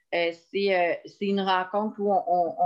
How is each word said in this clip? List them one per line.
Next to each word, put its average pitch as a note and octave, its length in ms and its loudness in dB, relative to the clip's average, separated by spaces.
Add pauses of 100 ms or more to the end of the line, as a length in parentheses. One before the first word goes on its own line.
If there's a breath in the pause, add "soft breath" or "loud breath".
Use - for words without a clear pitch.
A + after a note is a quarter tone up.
(140)
euh, E3+ 180 0 (180)
c'est, G3 240 0
euh, F3 200 2 (100)
c'est G3+ 220 -8
une G3 160 0
rencontre G3 560 0
où G3+ 120 0
on, F#3 160 2
on, E3+ 280 0 (120)